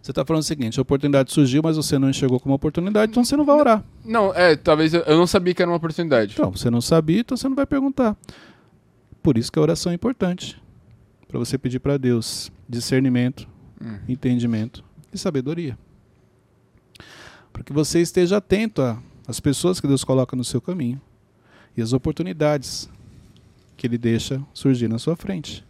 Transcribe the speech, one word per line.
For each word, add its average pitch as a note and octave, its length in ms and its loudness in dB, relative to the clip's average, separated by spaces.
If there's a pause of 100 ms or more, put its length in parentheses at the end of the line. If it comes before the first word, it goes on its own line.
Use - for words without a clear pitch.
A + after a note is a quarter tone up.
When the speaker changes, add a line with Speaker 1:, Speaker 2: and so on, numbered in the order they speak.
Speaker 1:
Você - 100 -12
tá C3 140 -2
falando D#3+ 160 0
o D3 40 -4
seguinte: C3+ 340 -4
a - 20 0
oportunidade C#3 500 2
surgiu, C#3+ 320 4
mas D#3+ 140 0
você D3+ 220 0
não C3+ 100 2
enxergou B2+ 300 0
como C#3 160 0
oportunidade, G3+ 560 0
então A#3+ 120 2
você C#4 140 0
não D4 80 2
vai C#4+ 100 6
orar. A#3 280 4 (200)
Speaker 2:
Não, A3 300 0
é, E3+ 220 6
talvez D#3+ 400 2
eu, E3+ 60 4
eu D#3 140 4
não E3+ 120 6
sabia F3+ 260 2
que F#3 80 -2
era F3 80 2
uma E3+ 80 0
oportunidade. D#3 560 0
Speaker 1:
Então, D4+ 160 0
você A#2 220 -2
não A#2+ 100 0
sabia, D#3+ 380 2
então A#3+ 180 -4
você C4+ 100 -4
não C4+ 80 -2
vai C#4 120 0
perguntar. C4+ 500 0 (1040)
Por C3+ 160 4
isso A#2 140 -2
que D#3+ 80 -2
a - 20 4
oração E3 300 0
é F3 40 -2
importante. F3+ 640 -4 (680)
Pra C3 100 -8
você B2 180 -4
pedir B2+ 240 -4
pra C#3 180 -2
Deus B2 540 -2 (160)
discernimento, B2 800 0 (320)
Speaker 2:
Hum. G#2+ 200 -12 (100)
Speaker 1:
entendimento A#2+ 760 -2 (300)
e G3+ 60 -12
sabedoria. D3 580 -6 (1800)
Pra - 100 -12
que - 100 -14
você D#3 280 2
esteja F3+ 360 2
atento G#3 440 0
a, A#2 160 0 (300)
às - 120 -10
pessoas F3 400 0
que D3 80 -2
Deus C3+ 160 2
coloca C3 320 0
no B2 80 -4
seu B2 180 -4
caminho C#3 380 -6 (760)
e A#2 40 -2
as A2+ 120 0
oportunidades D3+ 960 -2 (880)
que - 100 -10
Ele A#2 120 -2
deixa A#2 420 -2 (120)
surgir B2 340 0
na A2+ 120 -2
sua E3 160 -2
frente. - 540 -10